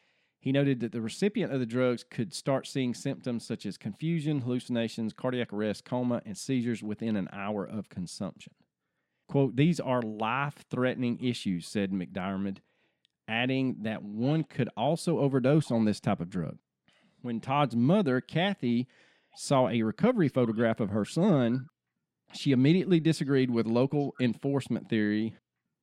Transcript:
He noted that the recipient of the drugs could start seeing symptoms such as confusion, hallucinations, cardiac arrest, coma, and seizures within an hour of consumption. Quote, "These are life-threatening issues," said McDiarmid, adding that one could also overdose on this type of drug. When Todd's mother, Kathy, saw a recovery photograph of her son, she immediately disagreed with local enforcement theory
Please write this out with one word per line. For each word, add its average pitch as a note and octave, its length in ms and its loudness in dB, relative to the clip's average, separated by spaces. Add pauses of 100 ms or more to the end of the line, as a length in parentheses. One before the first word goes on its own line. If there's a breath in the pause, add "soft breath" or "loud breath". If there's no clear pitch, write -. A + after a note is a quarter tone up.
(380)
He C3+ 140 -2
noted C#3 280 2
that A2 120 -4
the A#2 100 -4
recipient F3+ 500 -2
of C3 80 0
the A#2+ 60 -2
drugs B2 380 0
could A2 280 -6
start C3+ 340 -2
seeing B2 280 -2
symptoms B2+ 500 -6
such A2 220 -8
as F#2+ 100 -8
confusion, D3+ 640 -4
hallucinations, A#2 720 -4
cardiac B2+ 400 -4
arrest, G#2 320 -2
coma, B2 400 -2
and G2+ 140 -12
seizures A#2+ 440 -2
within G#2+ 340 -4
an F#2 140 -2
hour G2+ 360 -6
of G#2+ 240 -10
consumption. - 640 -10 (720)
Quote, C3+ 280 2
"These D#3+ 220 4
are B2 240 0
life-threatening A#2+ 1160 -2
issues," G2+ 480 -2
said G2 240 -2
McDiarmid, G2 680 -6 (680)
adding B2+ 540 0
that G#2+ 200 -4
one B2+ 420 0
could - 320 -4
also D3+ 420 0
overdose C3+ 520 4
on A2+ 140 2
this G#2 160 2
type G2+ 200 0
of F2 100 -8
drug. E2+ 280 -6 (640 soft breath)
When A#2 200 -6
Todd's C3+ 360 0
mother, C3 440 4
Kathy, C#3 680 0 (480 soft breath)
saw B2+ 320 2
a A2+ 140 0
recovery F3+ 460 2
photograph A2+ 520 2
of G2+ 100 0
her G#2 140 0
son, C3 640 2 (640)
she - 180 -2
immediately D#3+ 480 6
disagreed C#3 520 2
with A#2 160 2
local C3+ 540 2
enforcement B2+ 680 0
theory G#2+ 480 0 (460)